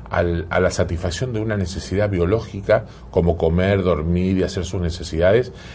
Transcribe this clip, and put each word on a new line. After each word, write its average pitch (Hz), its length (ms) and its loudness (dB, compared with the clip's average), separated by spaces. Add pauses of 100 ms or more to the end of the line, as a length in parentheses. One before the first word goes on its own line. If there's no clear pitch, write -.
al, 85 420 0
a 90 100 2
la 92 100 4
satisfacción 87 600 -2
de 107 80 -2
una 110 160 -2
necesidad 98 540 -2
biológica, 98 760 0 (260)
como 85 280 2
comer, 92 440 2
dormir 87 540 2
y 92 60 2
hacer 87 240 -4
sus 101 140 -4
necesidades, 87 720 2 (220)